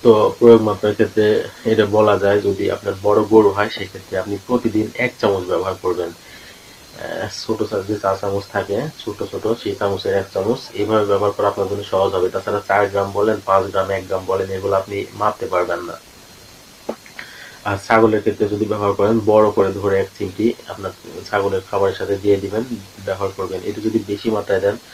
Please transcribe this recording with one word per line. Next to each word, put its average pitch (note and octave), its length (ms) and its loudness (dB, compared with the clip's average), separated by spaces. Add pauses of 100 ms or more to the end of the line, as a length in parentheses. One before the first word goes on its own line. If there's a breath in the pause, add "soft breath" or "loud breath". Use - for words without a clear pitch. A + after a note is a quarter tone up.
তো G#2+ 360 6
প্রয়োগ A#2 220 10
মাত্রার G#2 320 0
ক্ষেত্রে G#2+ 500 2 (220)
এটা A2 200 4
বলা G#2 320 4
যায়, G2+ 240 2
যদি G2 300 0
আপনার G2 300 -4
বড় G#2 220 4
গরু G#2+ 260 6
হয়, G2+ 200 0
সেক্ষেত্রে F#2+ 480 -8
আপনি G2 200 -4 (100)
প্রতিদিন A2+ 480 0
এক B2 240 -2
চামচ G2 240 0
ব্যবহার F#2 380 -2
করবেন। F2 280 -4
আহ, - 1200 -14 (160)
ছোট A2 180 -4
চা-, G2+ 240 -4
যে G#2 120 -4
চা G2 220 0
চামচ G2 300 -4
থাকে, G2+ 300 -2 (240)
ছোট G#2 180 -8
ছোট, F#2+ 240 -6
সেই G#2+ 320 -4
চামচের G2 360 -2
এক G2 180 -2
চামচ, G#2+ 260 -2 (140)
এইভাবে G#2 320 0
ব্যবহার G2+ 260 2
করা G#2 160 0
আপনার G2 220 -2
জন্য G2+ 140 -6
সহজ F#2+ 300 0
হবে। F#2 160 0
তাছাড়া G2 380 -4
চার G2+ 200 2
গ্রাম G2 240 -2
বলেন, G#2 340 0
পাঁচ F#2+ 200 2
গ্রাম, F#2+ 240 -2
এক F#2+ 180 -4
গ্রাম F#2+ 180 -4
বলেন, F#2+ 240 -2
এগুলো G2 260 -2
আপনি G2 380 -4
মাপতে G#2 320 -4
পারবেন F2+ 340 -2
না। F2 140 -12 (1700 loud breath)
আর G2+ 120 -2 (100)
ছাগলের A2+ 320 4
ক্ষেত্রে G#2 280 0
যদি G#2 180 -2
ব্যবহার G2+ 280 0
করেন, G#2+ 260 2
বড় G#2+ 320 6
করে G2 200 2
ধরে G2 280 0
এক F#2+ 180 -2
চিমটি G#2 360 -2 (140)
আপনার F#2+ 240 -10 (380)
ছাগলের G2 320 0 (100)
খাবারের G2 240 0
সাথে G2+ 220 -4
দিয়ে G2+ 200 2
দিবেন, G2+ 260 -4 (420)
ব্যবহার G2 320 -4
করবেন। F#2 260 -6
এটা G#2 180 -8
যদি G#2+ 260 -2
বেশি G2+ 220 -4
মাত্রায় G2+ 320 -2
দেন, G2+ 140 0 (180 loud breath)